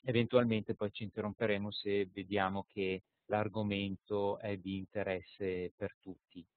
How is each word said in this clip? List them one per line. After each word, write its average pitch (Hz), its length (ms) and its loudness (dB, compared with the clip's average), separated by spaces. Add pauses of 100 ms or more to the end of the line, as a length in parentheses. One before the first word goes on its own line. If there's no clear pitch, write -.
Eventualmente 117 720 4
poi 104 160 -2
ci - 140 -8
interromperemo 104 640 -2
se 101 360 0
vediamo 98 600 -2
che 95 360 -2 (240)
l'argomento 101 1120 0
è 101 180 -4
di 95 220 -4
interesse 92 1000 -4
per 101 240 -6
tutti. 87 440 -16 (120)